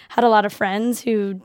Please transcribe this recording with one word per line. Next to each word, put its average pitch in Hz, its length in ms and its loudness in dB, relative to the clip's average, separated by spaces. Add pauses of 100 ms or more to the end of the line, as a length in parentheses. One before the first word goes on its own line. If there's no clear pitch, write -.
had 240 160 0
a 240 60 6
lot 208 160 4
of 202 80 -8
friends 220 480 -4
who 202 420 -2